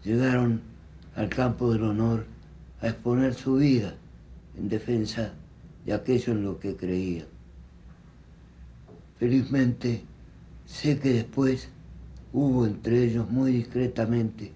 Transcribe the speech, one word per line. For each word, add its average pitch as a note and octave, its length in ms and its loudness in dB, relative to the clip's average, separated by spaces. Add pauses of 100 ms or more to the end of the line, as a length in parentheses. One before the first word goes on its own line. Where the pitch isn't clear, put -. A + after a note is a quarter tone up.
llegaron A#2+ 580 2 (540)
al G#2 140 -2
campo B2 420 0
del A2 120 2
honor A2 420 0 (560)
a A2+ 80 0
exponer A#2+ 440 0
su C3 220 0
vida B2+ 400 4 (600)
en G2+ 100 -6
defensa A2 680 -2 (520)
de - 80 -2
aquello A#2+ 400 0
en G#2 100 0
lo F#2+ 160 -4
que G2 160 -6
creían. F#2 520 -2 (1900)
Felizmente, B2 840 2 (640)
sé - 340 0
que C3+ 140 2
después B2+ 560 0 (640)
hubo C3 320 4
entre A2+ 400 2
ellos, A2+ 260 0
muy C3 220 2
discretamente A#2 1040 0